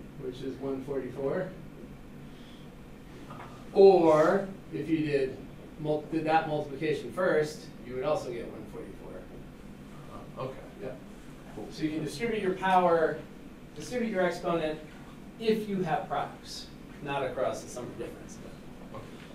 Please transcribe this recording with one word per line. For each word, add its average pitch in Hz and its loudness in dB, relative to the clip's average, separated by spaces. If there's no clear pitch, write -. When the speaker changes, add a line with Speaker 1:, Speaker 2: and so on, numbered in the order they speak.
Speaker 1:
which 127 -8
is 135 -6
one 135 -4
forty-four. 139 -2
Or 180 10
if 156 -2
you 156 4
did 135 2
mul-, 151 0
did 156 0
that 156 4
multiplication 143 -2
first, 156 2
you 123 -10
would 131 -4
also 143 0
get 117 -6
one - -10
forty-four. - -12
Speaker 2:
Uh, - -12
okay. - -8
Speaker 1:
Yep. - -8
Speaker 2:
Cool. 107 -10
Speaker 1:
So 151 -6
you 151 0
can 156 -2
distribute 214 -2
your 185 2
power, 175 6
distribute 226 -2
your 185 2
exponent 170 0
if 220 2
you 185 0
have 156 0
products, - -4
not 139 -2
across 127 0
the - -12
sum 127 -8
of 107 -10
difference. - -10
Speaker 2:
Okay. - -10